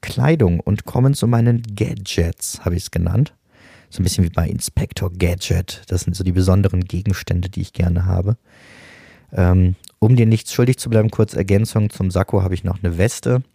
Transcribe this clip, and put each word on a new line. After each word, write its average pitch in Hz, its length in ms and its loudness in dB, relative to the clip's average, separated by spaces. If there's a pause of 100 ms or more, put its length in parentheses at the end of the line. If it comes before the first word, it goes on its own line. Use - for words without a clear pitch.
Kleidung 123 600 0
und - 240 -2
kommen 131 300 2
zu 120 120 -2
meinen 117 360 2 (120)
Gadgets, 95 880 -4
habe 87 120 0
ich's - 140 -8
genannt. 90 440 0 (560)
So - 100 -12
ein 90 40 2
bisschen 87 200 2
wie 82 60 0
bei 85 180 0
Inspector - 640 -4
Gadget. 87 760 -2
Das 90 140 -2
sind 87 120 -2
so 92 100 -6
die 90 80 0
besonderen 92 500 2
Gegenstände, 90 680 -4
die - 140 -8
ich - 100 -10
gerne 87 320 0
habe. 92 320 0 (960)
Ähm, 90 440 4 (220)
um 117 180 6
dir 117 100 6
nichts 110 260 0
schuldig 123 260 2
zu - 120 -8
bleiben, 107 200 2
kurz - 240 0
Ergänzung 101 560 0
zum 95 200 -4
Sakko 98 320 0
habe 92 120 0
ich - 100 -8
noch 90 180 -4
eine 85 160 -2
Weste 123 440 0 (120)